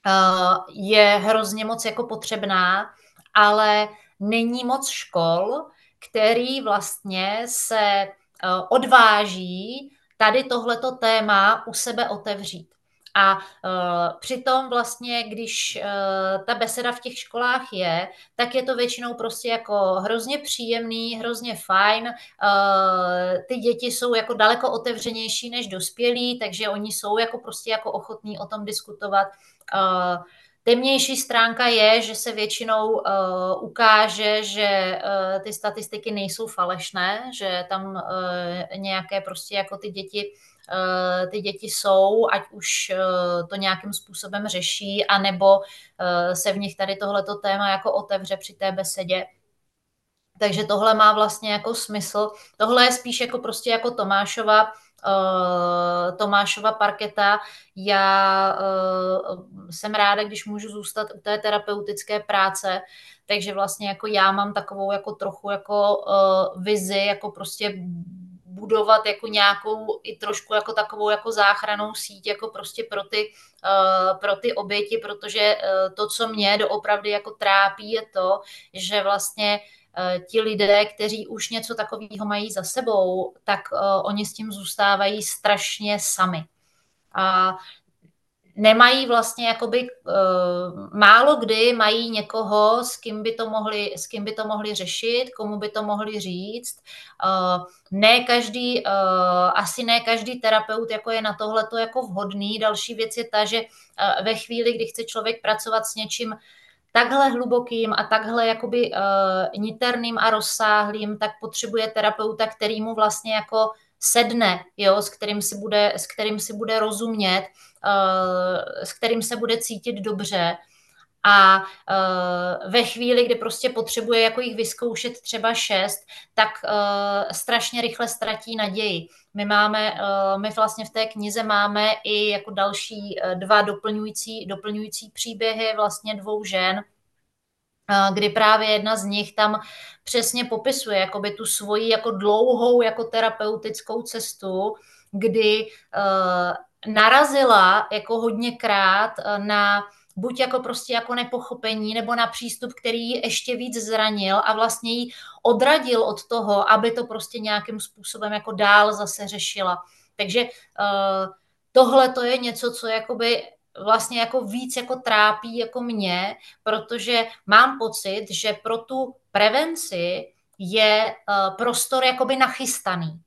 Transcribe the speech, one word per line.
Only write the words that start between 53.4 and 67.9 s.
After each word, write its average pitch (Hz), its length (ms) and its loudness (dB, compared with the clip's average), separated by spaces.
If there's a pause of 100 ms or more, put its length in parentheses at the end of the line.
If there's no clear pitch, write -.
jako 226 220 0
Tomášova, 214 800 2 (360)
eh, 180 1040 2
Tomášova 202 600 0
parketa. 208 680 0 (360)
Já, 196 840 4
eh, 185 1120 -4
jsem 208 220 -8
ráda, 208 300 4
když 208 220 -8
můžu 208 240 -10
zůstat 214 460 -8
u - 40 -20
té 208 180 -2
terapeutické 208 840 -4
práce, 190 640 0 (440)
takže 202 280 -2
vlastně 196 340 -4
jako 196 200 -6
já 196 240 4
mám 202 220 -2
takovou 196 380 -4
jako 202 240 -4
trochu 196 360 -8
jako, 202 580 0
eh, 190 520 4
vizi, 196 360 -2 (100)
jako 202 240 -4
prostě 208 420 -8 (720)